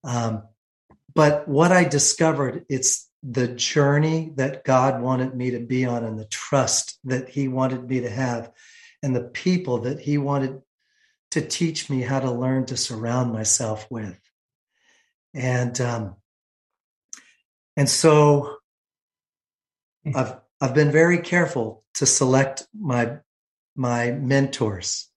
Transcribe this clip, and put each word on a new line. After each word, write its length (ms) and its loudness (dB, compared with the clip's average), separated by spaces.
Um, 380 -4
but 340 4
what 240 4
I 120 6
discovered, 840 0
it's 400 -2
the 240 -2
journey 880 2
that 300 -4
God 360 2
wanted 320 -2
me 200 -4
to 80 -4
be 240 -2
on 200 -2
and 140 -6
the 60 -10
trust 800 -2
that 240 -4
he 180 -2
wanted 420 -2
me 120 0
to 100 -6
have 400 -4
and 140 -2
the 80 -2
people 600 -2
that 180 -6
he 180 0
wanted 420 -2
to 100 -2
teach 480 -4
me 140 -2
how 160 -2
to 140 -2
learn 340 -2
to 100 -6
surround 560 -2
myself 580 -2
with. 280 -10
And, 480 -2
um, 360 -4
and 120 2
so 680 6
I've, 200 -2
I've 140 0
been 160 6
very 280 6
careful 680 -2
to 120 0
select 600 2
my, 400 -2
my 340 -2
mentors. 1080 -2